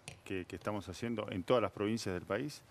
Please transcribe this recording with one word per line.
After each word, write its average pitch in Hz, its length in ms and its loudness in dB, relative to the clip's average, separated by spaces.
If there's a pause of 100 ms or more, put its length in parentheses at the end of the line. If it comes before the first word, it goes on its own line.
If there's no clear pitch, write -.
(220)
que, 92 220 -2
que - 100 -8
estamos 101 340 -2
haciendo 110 420 -2
en 95 120 -2
todas 123 180 6
las 101 120 2
provincias 107 420 0
del 85 100 -2
país 123 460 -2